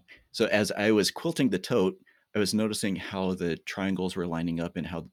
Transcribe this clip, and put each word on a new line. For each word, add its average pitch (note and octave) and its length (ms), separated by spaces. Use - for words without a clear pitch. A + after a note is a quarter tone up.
So A2+ 140
as G2+ 260
I G#2 200
was G#2 200
quilting D#3+ 380
the F#2 100
tote, F#2+ 380
I G#2+ 40
was G2 140
noticing G#2+ 420
how F#2+ 380
the F2 240
triangles F#2 580
were F2+ 120
lining E2 320
up E2+ 180
and D#2 100
how E2 260